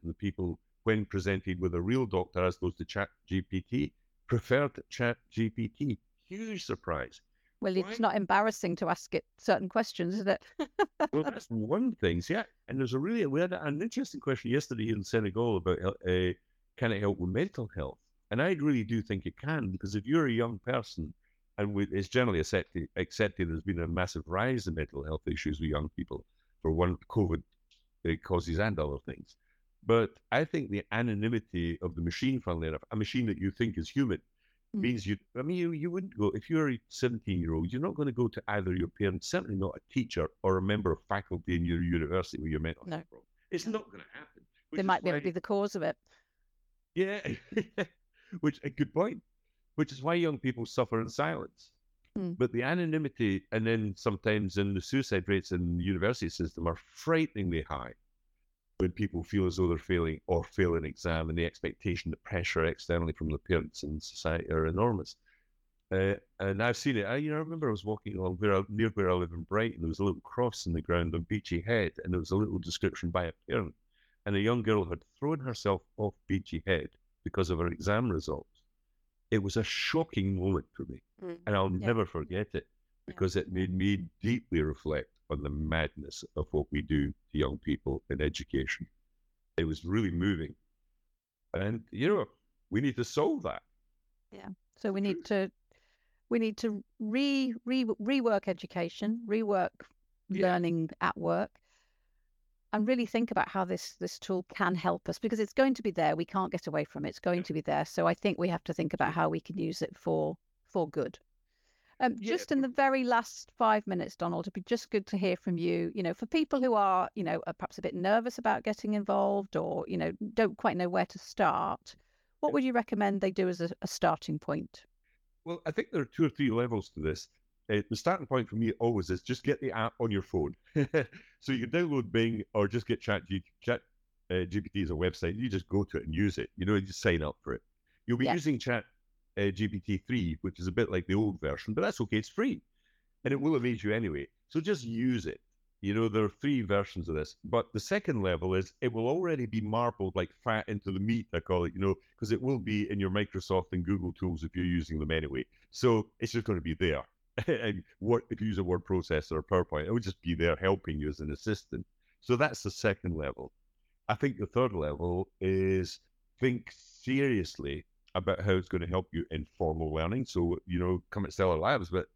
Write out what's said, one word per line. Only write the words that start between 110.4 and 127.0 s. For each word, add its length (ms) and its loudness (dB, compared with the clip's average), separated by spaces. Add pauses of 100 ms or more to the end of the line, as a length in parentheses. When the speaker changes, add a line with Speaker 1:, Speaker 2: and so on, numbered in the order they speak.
Speaker 2:
for 220 -2
good. 280 -4 (800)
Um, 180 2
Speaker 1:
Yeah, 140 -4
Speaker 2:
just 200 -2
in 100 2
Speaker 1:
for 60 0
Speaker 2:
the 60 -8
very 300 2
last 540 -2
five 280 4
minutes, 320 -4
Donald, 280 -2
it'd 80 -8
be 100 -8
just 260 -4
good 180 0
to 100 -2
hear 200 2
from 220 -4
you. 340 0
You 80 -4
know, 140 0
for 100 -6
people 340 0
who 140 4
are, 400 4
you 100 -4
know, 220 0
are 80 -4
perhaps 240 -8
a 60 -10
bit 100 -2
nervous 460 2
about 240 0
getting 320 -2
involved 600 0
or, 320 -2
you 100 -4
know, 140 -2 (220)
don't 240 2
quite 180 0
know 140 0
where 160 2
to 140 -16
start, 760 -2 (440)
what 100 2
Speaker 1:
Yeah. 40 2
Speaker 2:
would 100 4
you 100 0
recommend 480 2
they 100 2
do 160 2
as 140 -2
a, 80 -2 (140)
a 40 -6
starting 520 0
point? 460 -6 (600)
Speaker 1:
Well, 200 -6
I 60 -2
think 200 -4
there 100 0
are 40 -2
two 200 2
or 40 2
three 200 2
levels 400 0
to 100 -14
this. 300 -2 (400)